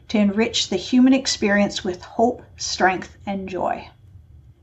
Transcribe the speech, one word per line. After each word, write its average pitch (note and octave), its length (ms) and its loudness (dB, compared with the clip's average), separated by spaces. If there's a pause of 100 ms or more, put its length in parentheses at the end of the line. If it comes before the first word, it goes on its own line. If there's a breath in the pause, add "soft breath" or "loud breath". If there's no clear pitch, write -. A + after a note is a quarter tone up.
to - 100 -2
enrich G#3 520 0
the - 80 -2
human B3+ 360 4
experience G3+ 680 0
with F3+ 180 -6
hope, - 400 -2 (140)
strength, - 680 -2
and F#3+ 240 -6
joy. - 400 -6 (720)